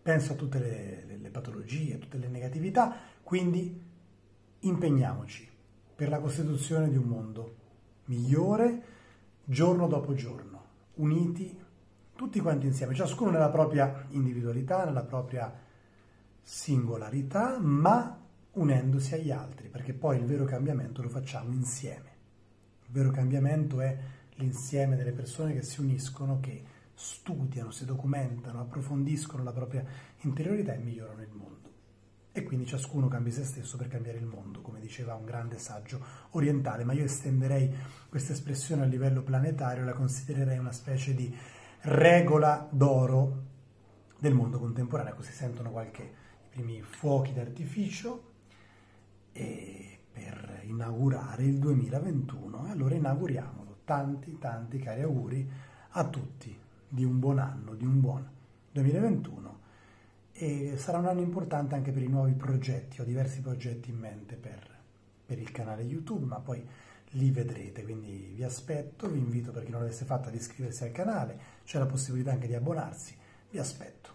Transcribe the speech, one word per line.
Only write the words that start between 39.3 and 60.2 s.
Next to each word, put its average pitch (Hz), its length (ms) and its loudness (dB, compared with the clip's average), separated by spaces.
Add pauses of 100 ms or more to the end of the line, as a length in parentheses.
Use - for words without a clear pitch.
la 127 80 -2
considererei 131 640 0
una 127 160 -2
specie 131 400 -2
di 123 200 -2 (480)
regola 151 880 8
d'oro 131 760 6 (760)
del 147 160 4
mondo 120 260 4
contemporaneo. 120 540 -2
Ecco, - 80 -12
si - 120 -14
sentono 117 360 -6
qualche, 113 320 -8
i - 480 -20
primi 117 320 -8
fuochi 135 500 2
d'artificio 196 920 -4 (1080)
e 98 680 -10 (120)
per 98 520 -12
inaugurare 117 800 0
il 139 160 4
duemilaventuno, 139 1040 0
e 196 60 -6
allora 143 240 2
inauguriamolo. 147 880 -2
Tanti, 143 520 -2
tanti 117 420 -6
cari 120 240 -4
auguri 135 460 -2 (420)
a 175 180 0
tutti - 500 -10 (280)
di 127 180 0
un 127 140 4
buon 139 180 4
anno, 113 380 -4
di 113 100 -6
un 135 160 6
buon - 260 2 (440)
duemilaventuno, 160 880 0 (720)